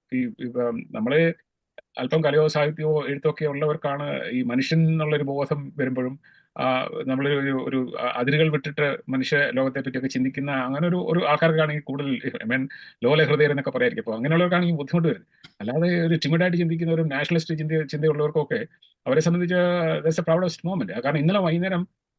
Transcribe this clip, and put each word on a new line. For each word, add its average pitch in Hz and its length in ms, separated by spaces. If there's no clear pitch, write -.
ഈ, 127 120
ഇപ്പം 120 640
നമ്മള് 147 420
അല്പം 156 260
കലയോ 156 240
സാഹിത്യമോ 151 600
എഴുത്തൊക്കെ 147 380
ഉള്ളവർക്കാണ് 143 840
ഈ 127 120
മനുഷ്യൻ 135 460
എന്നുള്ളൊരു 151 360
ബോധം 139 540
വരുമ്പോഴും, 127 420
ആ, 127 320
നമ്മളൊരു, 139 320
ഒരു, 135 300
ഒരു, 127 300
ആ, 123 40
അതിരുകൾ 151 480
വിട്ടിട്ട് 147 460
മനുഷ്യ 131 440
ലോകത്തെ 135 260
പറ്റിയൊക്കെ 131 280
ചിന്തിക്കുന്ന 135 440
അങ്ങനെ 135 360
ഒരു, 180 80
ഒരു 175 320
ആൾക്കാർക്കാണെങ്കിൽ 151 540
കൂടുതൽ, 135 500
I 120 100
mean, 131 120
ലോല 151 200
ഹൃദയർ 147 260
എന്നൊക്കെ 135 220
പറയായിരിക്കും. 120 320
അപ്പൊ 110 120
അങ്ങനെയുള്ളവർക്കാണെങ്കിൽ 170 600
ബുദ്ധിമുട്ട് 165 320
വരുന്നത്. - 540
അല്ലാതെ 165 460
ഒരു 170 80
ടിമിഡായിട്ട് 165 420
ചിന്തിക്കുന്ന 165 360
ഒരു 165 80
നാഷണലിസ്റ്റ് 156 560
ചിന്ത, 156 240
ചിന്തയുള്ളവർക്കൊക്കെ 147 840
അവരെ 143 140
സംബന്ധിച്ച് 175 340
that's 160 240
the 165 100
proudest 175 380
moment. 120 320
കാരണം 147 140
ഇന്നലെ 170 220
വൈകുന്നേരം, 180 480